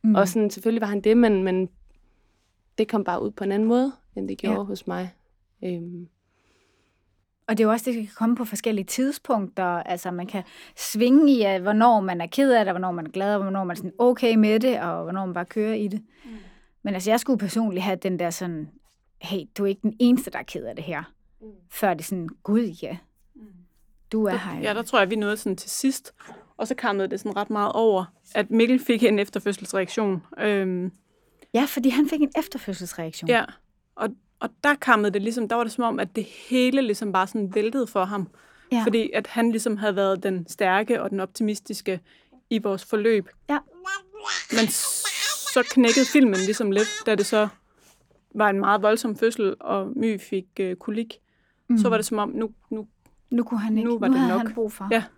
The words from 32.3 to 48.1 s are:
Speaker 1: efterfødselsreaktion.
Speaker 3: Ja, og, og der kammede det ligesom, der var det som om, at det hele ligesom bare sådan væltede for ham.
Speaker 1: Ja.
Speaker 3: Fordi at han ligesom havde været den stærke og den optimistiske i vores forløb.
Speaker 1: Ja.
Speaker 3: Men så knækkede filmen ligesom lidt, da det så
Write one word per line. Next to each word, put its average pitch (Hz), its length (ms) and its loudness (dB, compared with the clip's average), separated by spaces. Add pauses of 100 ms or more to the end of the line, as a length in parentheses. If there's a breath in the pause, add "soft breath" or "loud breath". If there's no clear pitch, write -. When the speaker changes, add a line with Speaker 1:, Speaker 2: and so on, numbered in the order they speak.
Speaker 1:
efterfødselsreaktion. 180 920 -8
Speaker 3:
Ja, 233 140 4 (520)
og, 214 140 -4 (300)
og 233 100 -6 (140)
der 285 120 4
kammede 214 360 4
det 202 100 -2
ligesom, 226 260 -2
der 226 80 -2
var 233 80 0
det 226 100 -4
som 247 100 -2
om, 226 160 0
at - 160 -4
det 214 80 -4
hele 254 580 2
ligesom 208 300 -2
bare 190 160 2
sådan 196 280 -4
væltede 220 320 0
for 190 180 0
ham. 196 220 -4 (440 soft breath)
Speaker 1:
Ja. 233 140 2
Speaker 3:
Fordi 226 280 0
at 214 140 -2
han 233 240 0
ligesom 220 260 -2
havde 202 180 -2
været 190 280 0
den 185 240 -4
stærke 208 540 0
og 196 80 -6
den 196 100 -4
optimistiske 202 800 -6 (500 soft breath)
i 220 100 0
vores 196 260 -4
forløb. 214 440 0 (200)
Speaker 1:
Ja. 294 100 0 (920)
Speaker 3:
Men 226 160 2 (840)
så 247 180 2
knækkede 247 340 6
filmen 233 400 4
ligesom 208 260 0
lidt, 214 180 2 (160)
da 214 100 2
det 202 100 0
så 214 220 2 (880 soft breath)